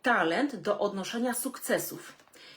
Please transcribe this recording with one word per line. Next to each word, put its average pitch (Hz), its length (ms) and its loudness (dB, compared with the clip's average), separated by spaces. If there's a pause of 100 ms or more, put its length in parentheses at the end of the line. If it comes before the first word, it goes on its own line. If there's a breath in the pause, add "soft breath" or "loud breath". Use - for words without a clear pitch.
talent 220 540 4
do 196 220 0
odnoszenia 208 560 -2
sukcesów. - 800 -4 (440 loud breath)